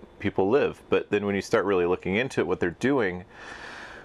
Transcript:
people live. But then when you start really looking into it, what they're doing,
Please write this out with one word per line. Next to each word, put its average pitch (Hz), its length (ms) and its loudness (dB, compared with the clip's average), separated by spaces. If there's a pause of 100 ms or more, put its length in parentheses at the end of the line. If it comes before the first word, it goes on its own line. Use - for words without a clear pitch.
(180)
people 98 320 0
live. 110 400 2
But - 220 0
then 101 160 0
when 98 80 0
you 95 60 0
start 104 240 2
really 92 200 4
looking 90 300 0
into 127 260 0
it, 82 60 0
what 90 120 -2
they're 90 120 0
doing, 98 540 0 (800)